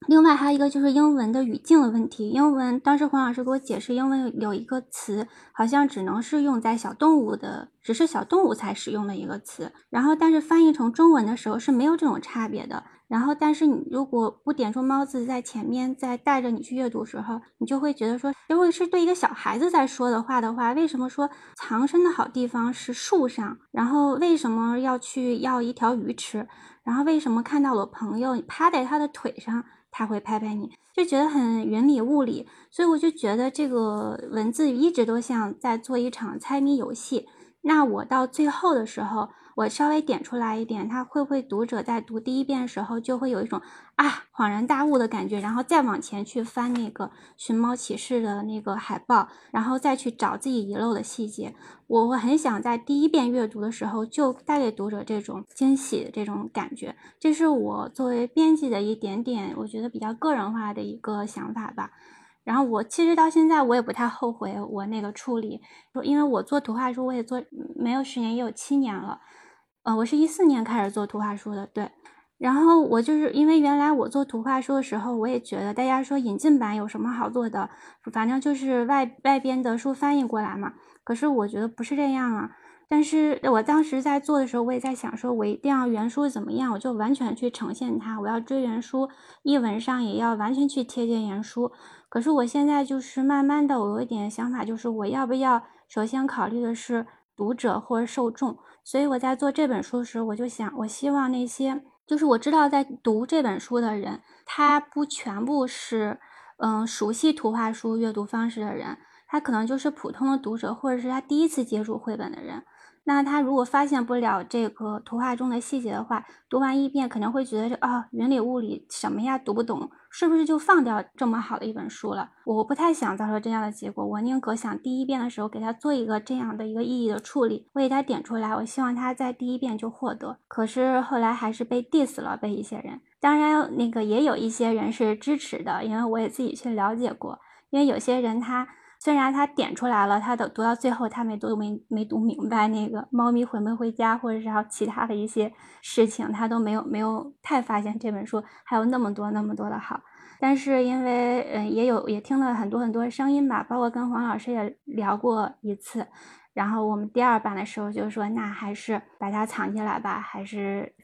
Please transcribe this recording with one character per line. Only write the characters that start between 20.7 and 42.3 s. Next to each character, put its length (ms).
为 160
什 100
么 120
说 200
藏 280
身 200
的 40
好 160
地 220
方 260
是 200
树 340
上， 300
然 140
后 280
为 240
什 120
么 300
要 180
去 440
要 200
一 120
条 200
鱼 200
吃， 340
然 120
后 80
为 160
什 100
么 140
看 180
到 120
我 120
朋 340
友 280
趴 240
在 140
他 140
的 80
腿 320
上 240
他 160
会 140
拍 200
拍 140
你， 160
就 80
觉 140
得 100
很 380
云 220
里 120
雾 220
里。 260
所 160
以 20
我 80
就 140
觉 260
得 140
这 180
个 640
文 200
字 180
一 220
直 120
都 160
像 380
在 220
做 180
一 140
场 280
猜 220
谜 160
游 160
戏。 320
那 220
我 220
到 220
最 200
后 260
的 120
时 180
候， 260
我 100
稍 220
微 120
点 220
出 140
来 200
一 60
点， 240
他 160
会 180
不 80
会 120
读 240
者 180
在 160
读 180
第 220